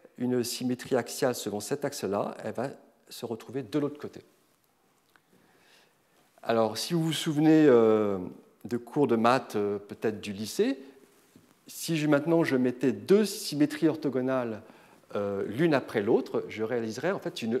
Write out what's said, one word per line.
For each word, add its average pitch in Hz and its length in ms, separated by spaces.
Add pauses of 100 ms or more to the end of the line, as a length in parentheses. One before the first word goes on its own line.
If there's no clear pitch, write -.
(160)
une 123 280
symétrie 123 500
axiale 123 400
selon 104 240
cet 139 260
axe-là, 107 600
elle 110 80
va 123 160 (400)
se - 180
retrouver 120 380
de 110 160
l'autre 143 180
côté. - 220 (2250)
Alors 113 340
si - 160
vous 165 80
vous 160 100
souvenez, 156 540
euh, 110 520 (460)
de 117 120
cours 131 320
de 113 80
maths, 120 400
euh, 104 220
peut-être 104 420
du 104 120
lycée, 202 460 (920)
si - 280
je, 151 100
maintenant 156 360
je 139 140
mettais 127 360
deux 143 320
symétries 151 640
orthogonales, 127 720 (520)
euh, 101 320
l'une 147 280
après 123 280
l'autre, 131 460
je 104 140
réaliserais 117 500
en 190 60
fait - 240
une 113 180